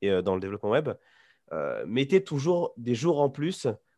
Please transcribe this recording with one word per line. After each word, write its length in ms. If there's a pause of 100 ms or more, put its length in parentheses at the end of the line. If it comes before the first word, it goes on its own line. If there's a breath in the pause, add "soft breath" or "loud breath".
et, 80
euh, 100
dans 140
le 60
développement 300
web, 200 (640 soft breath)
euh, 340
mettez 360
toujours 540
des 180
jours 260
en 100
plus 360 (320)